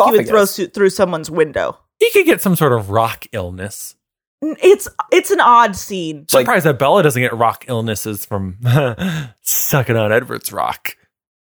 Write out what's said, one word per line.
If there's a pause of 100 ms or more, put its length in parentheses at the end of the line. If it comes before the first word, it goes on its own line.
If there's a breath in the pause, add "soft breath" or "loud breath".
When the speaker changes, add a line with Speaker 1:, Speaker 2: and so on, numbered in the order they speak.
Speaker 1:
you
would
throw
Speaker 2:
esophagus.
Speaker 1:
su-,
through
someone's
window. (180)
Speaker 3:
He
could
get
some
sort
of
rock
illness. (480)
Speaker 1:
N-,
it's, (260)
it's
an
odd
scene.
Speaker 2:
Like
Speaker 3:
Surprised
that
Bella
doesn't
get
rock
illnesses
from
<laughs>
sucking
on
Edward's
rock (460)